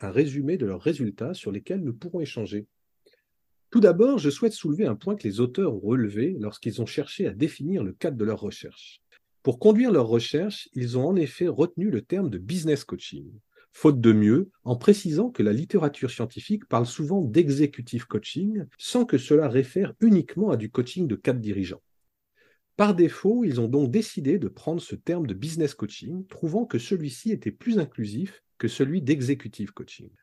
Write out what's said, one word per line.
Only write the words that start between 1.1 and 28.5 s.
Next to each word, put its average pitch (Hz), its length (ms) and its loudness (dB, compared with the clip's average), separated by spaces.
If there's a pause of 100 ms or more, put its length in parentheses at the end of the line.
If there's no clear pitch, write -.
sur - 160 -10
lesquels 180 320 -6
nous 120 100 -4
pourrons 175 280 -10
échanger. 104 440 -8 (1040)
Tout 233 100 4
d'abord, 208 380 6
je 143 140 0
souhaite 226 220 0
soulever 165 340 -2
un 107 80 0
point 202 200 -4
que 120 120 -6
les 101 120 -4
auteurs 123 360 0
ont 95 40 -6
relevé 113 600 0
lorsqu'ils 107 420 -6
ont 107 60 -4
cherché - 400 -6
à 98 60 -6
définir 151 500 -4
le 92 100 -6
cadre 143 240 -6
de 107 80 -2
leur 107 160 -2
recherche. - 580 -12 (440)
Pour 127 160 0
conduire 220 320 6
leur 127 160 4
recherche, 147 680 0
ils 123 240 -4
ont 131 100 0
en 196 80 0
effet 170 320 -2
retenu 170 440 0
le 113 100 -2
terme 175 300 -2
de 92 80 -6
business 151 440 -2
coaching, - 480 -12 (440)
faute 143 240 4
de 113 140 8
mieux, 107 380 4 (140)
en 123 100 -2
précisant 196 560 2
que - 100 -2
la 104 100 2
littérature 139 600 -2
scientifique - 560 -6
parle 120 180 2
souvent 160 360 -2
d'executive 139 840 0
coaching, 190 600 -4 (120)
sans - 260 0
que 233 140 0
cela 147 320 2
réfère 135 500 0
uniquement 202 520 4
à 120 60 2
du 107 120 -6
coaching 156 380 -2
de 104 80 -2
cadre 127 240 0
dirigeant. 98 420 -6 (960)
Par 208 160 4
défaut, 190 500 2
ils 127 160 0
ont 113 80 0
donc 135 220 2
décidé 180 480 0
de - 100 -2
prendre 165 320 -6
ce - 140 -12
terme 170 320 -4
de 101 80 -4
business 156 400 -4
coaching, 170 540 -10
trouvant 185 380 -4
que - 120 -4
celui-ci 165 540 -4
était 113 200 -4
plus 226 280 -2
inclusif 123 640 -6 (160)